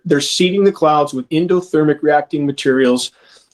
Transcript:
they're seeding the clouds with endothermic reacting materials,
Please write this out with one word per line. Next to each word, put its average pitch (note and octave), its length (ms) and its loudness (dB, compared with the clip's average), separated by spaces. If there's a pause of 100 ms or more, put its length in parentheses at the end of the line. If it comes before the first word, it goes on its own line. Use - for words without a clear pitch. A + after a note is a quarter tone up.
they're D3+ 160 0
seeding F#3 420 0
the G3 80 4
clouds D3+ 420 0
with B2+ 180 -8
endothermic D#3+ 720 0
reacting D3 440 0
materials, C3 640 0 (440)